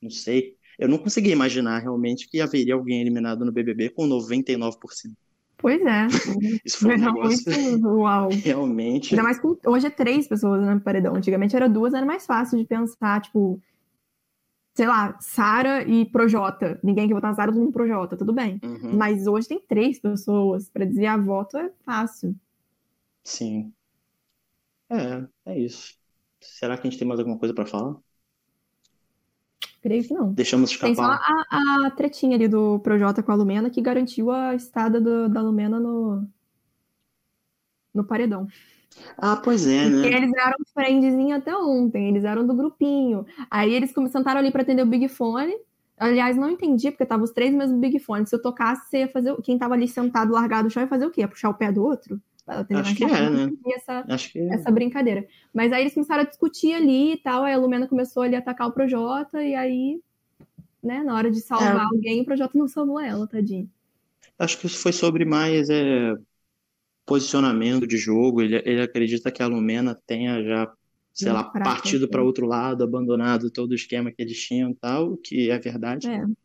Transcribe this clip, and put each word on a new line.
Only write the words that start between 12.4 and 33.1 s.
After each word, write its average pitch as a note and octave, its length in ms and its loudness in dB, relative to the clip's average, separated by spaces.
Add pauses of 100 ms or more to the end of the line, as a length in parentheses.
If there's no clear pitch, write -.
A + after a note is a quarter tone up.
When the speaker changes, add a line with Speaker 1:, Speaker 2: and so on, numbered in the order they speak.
Speaker 2:
de A3+ 80 -2
pensar, A3+ 560 -2
tipo... G3 400 -2 (1120)
Sei A3+ 140 0
lá, G#3+ 320 0
Sara B3+ 640 0
e A3+ 220 4
Projota. G#3 800 0
Ninguém G3+ 240 2
quer A3 60 4
votar G#3+ 180 0
na G3+ 40 -2
Sara, G#3 160 2
todo A3+ 100 2
mundo A#3 120 2
Projota, G#3+ 440 -2
tudo G3+ 160 -2
bem. G#3+ 300 -4
Speaker 1:
Uhum. A3 440 0
Speaker 2:
Mas G3+ 200 0
hoje G#3+ 200 0
tem D#4 140 -6
três B3 380 0
pessoas. G3+ 680 0
Pra G3 160 -2
desviar G#3+ 380 0
voto G3 340 -2
é F4 140 -6 (140)
fácil. A3 500 -4 (880)
Speaker 1:
Sim. G#2+ 500 -8 (1160)
É, C3 380 -6 (260)
é E3 60 -6
isso. - 380 -8 (420)
Será - 380 -8
que B2+ 100 -6
a - 20 -2
gente B2+ 100 -12
tem B2 80 -2
mais A#2+ 120 -4
alguma A2+ 200 -4
coisa A2+ 140 -2
pra A2+ 120 -4
falar? B2 360 -8 (1800)
Speaker 2:
Creio A#3 260 0
que C#4 60 -4
não. G#3 240 -2
Speaker 1:
Deixamos B2+ 340 2 (100)
Speaker 2:
Tem - 140 2
só B2 100 0
Speaker 1:
escapar. C4 180 2 (280)
Speaker 2:
a, C#4+ 360 2
a C4+ 40 0
tretinha C#4 440 0
ali A3+ 120 4
do G#3+ 320 4
Projota G3+ 440 2